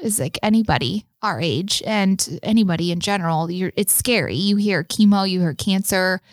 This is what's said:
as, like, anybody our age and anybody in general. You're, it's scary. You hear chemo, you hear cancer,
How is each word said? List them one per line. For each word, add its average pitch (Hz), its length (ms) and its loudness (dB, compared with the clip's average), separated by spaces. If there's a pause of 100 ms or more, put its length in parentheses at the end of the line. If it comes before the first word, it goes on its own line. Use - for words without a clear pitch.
as, 220 180 -2
like, 123 220 -6
anybody 214 640 0 (160)
our 208 180 -4
age 170 460 -2
and 196 560 0
anybody 180 500 2
in 175 80 -2
general. 165 520 -2
You're, 180 240 -4
it's 196 180 0
scary. 214 420 0
You 196 200 2
hear 202 280 0
chemo, 202 460 4
you 185 120 0
hear 160 120 0
cancer, 185 640 0 (140)